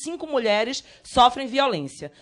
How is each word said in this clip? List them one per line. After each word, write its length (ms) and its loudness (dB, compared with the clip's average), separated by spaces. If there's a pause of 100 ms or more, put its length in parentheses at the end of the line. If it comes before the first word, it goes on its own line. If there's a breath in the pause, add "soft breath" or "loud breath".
cinco 240 -10
mulheres 580 0 (180 loud breath)
sofrem 440 4
violência, 760 -4